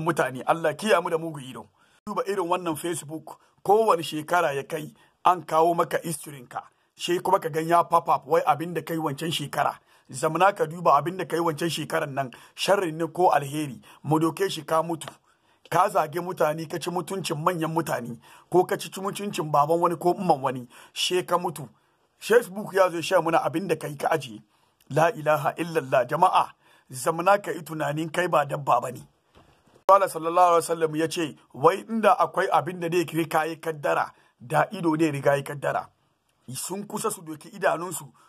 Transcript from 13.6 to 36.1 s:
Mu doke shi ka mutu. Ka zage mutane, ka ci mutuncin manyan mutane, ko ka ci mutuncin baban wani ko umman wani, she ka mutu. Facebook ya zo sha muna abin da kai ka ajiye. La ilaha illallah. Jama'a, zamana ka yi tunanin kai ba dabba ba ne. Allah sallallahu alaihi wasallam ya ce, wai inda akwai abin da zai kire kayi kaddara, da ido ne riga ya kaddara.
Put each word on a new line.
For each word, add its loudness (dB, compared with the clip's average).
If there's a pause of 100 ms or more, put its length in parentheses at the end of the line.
Mu 2
doke 0
shi -8
ka 0
mutu. -6 (640)
Ka 4
zage 0
mutane, 0
ka -4
ci -6
mutuncin -4
manyan 0
mutane, -4 (320)
ko 6
ka -2
ci -8 (120)
mutuncin -6
baban 4
wani 2
ko 2
umman 0
wani, -4 (240)
she -2
ka 0
mutu. -6 (500)
Facebook 0
ya 6
zo -4
sha 2
muna 2
abin -2
da 2
kai -8
ka -2
ajiye. -4 (480)
La 4
ilaha 0
illallah. 0
Jama'a, 2 (400)
zamana 2
ka -6
yi -6
tunanin -6
kai 0
ba 2
dabba 0
ba -8
ne. -14 (880)
Allah 8
sallallahu 4
alaihi 6
wasallam -2
ya 0
ce, -4 (180)
wai 4
inda 4
akwai 0
abin 0
da -4
zai 0
kire -2
kayi -2
kaddara, -4 (280)
da 0
ido -2
ne 2
riga 2
ya -2
kaddara. -6 (640)